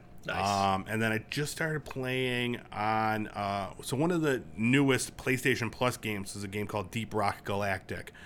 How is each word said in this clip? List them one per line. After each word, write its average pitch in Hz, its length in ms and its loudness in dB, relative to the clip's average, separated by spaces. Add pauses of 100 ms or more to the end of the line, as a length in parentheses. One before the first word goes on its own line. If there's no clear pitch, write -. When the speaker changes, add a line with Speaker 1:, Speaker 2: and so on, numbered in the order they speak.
(260)
Speaker 1:
Nice. 95 220 0
Speaker 2:
Um, 98 400 4
and 107 140 0
then 110 100 2
I 110 180 0
just 147 220 -2
started 156 320 -2
playing 127 800 -2 (100)
on, 110 560 2
uh, 101 440 -2 (100)
so - 160 -4
one 160 120 4
of 175 120 2
the 135 200 2 (140)
newest 127 600 4
PlayStation 123 520 0
Plus 123 280 0
games 104 380 -4
is 101 100 -6
a - 20 -6
game 101 180 -4
called 95 260 -4
Deep 107 220 -4
Rock 101 300 0
Galactic. 98 680 -2 (120)